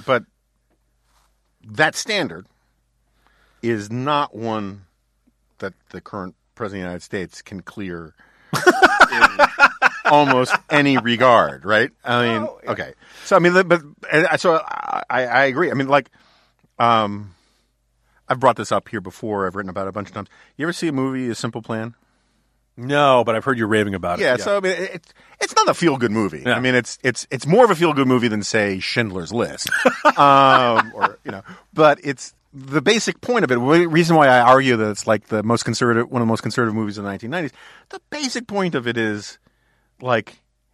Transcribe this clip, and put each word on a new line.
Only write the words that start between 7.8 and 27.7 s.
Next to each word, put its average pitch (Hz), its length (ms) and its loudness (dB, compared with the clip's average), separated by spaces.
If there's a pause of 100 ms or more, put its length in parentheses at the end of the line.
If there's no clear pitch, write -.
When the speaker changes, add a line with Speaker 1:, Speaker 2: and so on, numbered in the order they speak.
Speaker 2:
<laughs> - 20 -4 (580)
Speaker 1:
in - 260 0 (640)
almost 135 500 2 (160)
any 139 280 2
regard, 110 640 2
right? 107 260 0 (140)
I 120 180 0
mean, 117 200 -2
Speaker 2:
Oh, - 200 -10
yeah. 123 100 -10
Speaker 1:
okay. 87 200 -8 (320)
So, 196 120 2
I - 20 6
mean, 175 160 4
the, 185 100 4
but, 170 160 2 (320)
and 160 140 4
I, 160 100 0
so 165 260 2
I, - 460 -8
I, 123 180 -2
I 123 180 2
agree. 139 260 0
I 113 40 -4
mean, 135 140 -2
like, 139 220 2 (680)
um, 104 540 0 (960)
I've 123 120 -4
brought 123 160 4
this 110 160 -6
up 101 160 -2
here 110 120 -8
before. 98 460 -6
I've 90 100 -6
written 98 140 -8
about 95 160 -8
it 95 40 -6
a - 20 -18
bunch 98 160 -10
of - 60 -20
times. 101 140 -10 (280)
You 143 100 -6
ever 170 60 -4
see 170 160 -6
a 156 40 -4
movie, 131 380 -4
A 113 40 -6
Simple 117 280 -8
Plan? 113 320 -8 (800)
Speaker 2:
No, 135 480 2
but 113 100 0
I've 110 100 -4
heard 135 120 -2
you 113 100 -2
raving 104 280 0
about 87 240 -6
it. - 40 -4
Speaker 1:
Yeah, - 100 2
Speaker 2:
Yeah. - 120 2
Speaker 1:
so, 202 140 0
I - 20 -2
mean, 185 120 -2
it, 185 420 -10 (260)
it's - 160 -4
not 427 120 4
a - 60 0
feel-good 131 360 0
movie. 98 340 -2
Speaker 2:
Yeah. 123 100 2
Speaker 1:
I 120 60 -2
mean, 127 140 0
it's, 123 280 -2
it's, - 280 -4
it's 131 160 -8
more 208 180 6
of 220 60 4